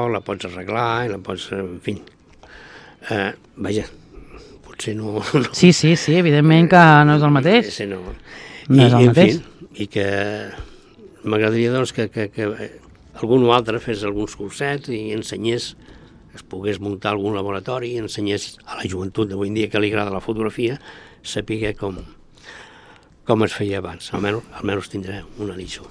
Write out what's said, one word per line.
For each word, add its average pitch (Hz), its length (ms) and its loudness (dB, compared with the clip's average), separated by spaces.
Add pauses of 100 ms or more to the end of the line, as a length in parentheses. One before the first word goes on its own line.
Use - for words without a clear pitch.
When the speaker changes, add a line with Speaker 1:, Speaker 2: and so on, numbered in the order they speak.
(120)
Speaker 1:
la 101 100 -2
pots 95 240 -10
arreglar, 113 640 -4
i - 20 -4
la 98 80 -6
pots, 92 340 -10
en 95 300 -8
fi. 101 140 -6 (1120)
Eh, 101 220 -4 (260)
vaja, 104 280 -4 (800)
potser - 300 -10
no, 110 200 -8 (120)
<laughs> - 60 -10
no. 131 180 2
Speaker 2:
Sí, 180 220 6
sí, 160 220 4
sí, 151 200 0
evidentment 160 540 6
que 175 140 10 (220)
no 151 120 6
és 147 80 2
el 147 80 6
mateix. 147 400 4
Speaker 1:
Sí, 101 160 -8
no. 92 120 -8 (680)
Speaker 2:
No 131 140 8
Speaker 1:
I, 123 40 10
Speaker 2:
és 120 80 6
el 120 80 6
Speaker 1:
i, 123 60 10
en - 20 10
Speaker 2:
mateix. 156 300 6
Speaker 1:
fi, - 440 -14
i 98 40 -8
que 98 180 -2 (1160)
m'agradaria, 110 500 2
doncs, 131 200 -2
que, 110 160 -4
que, 107 200 -6
que 110 160 -6 (760)
algun 123 260 4
o 120 80 6
altre 113 260 -2
fes 107 240 -6
alguns 101 320 -6
cursets 139 560 -8
i 107 60 -6 (160)
ensenyés, 110 560 -6 (640)
es - 80 -20
pogués 95 360 -6
muntar 101 360 -4
algun 104 180 -2
laboratori 104 640 -6
i 113 80 -6
ensenyés 101 640 -6
a - 100 -12
la - 80 -10
joventut 95 460 -4
d'avui 98 180 -6
en 107 80 -4
dia 104 140 -2
que 104 100 0
li 104 80 0
agrada 104 240 -4
la 92 80 -6
fotografia, 113 560 -4 (460)
sapiguer 107 560 -6
com, 98 180 -8 (1300)
com 110 200 2
es - 120 -4
feia 98 240 -6
abans. 87 320 -14
Almenys, 101 300 -4 (160)
almenys 101 320 -6
tindrà 95 300 -10 (200)
un 101 120 -8
alício 90 380 -14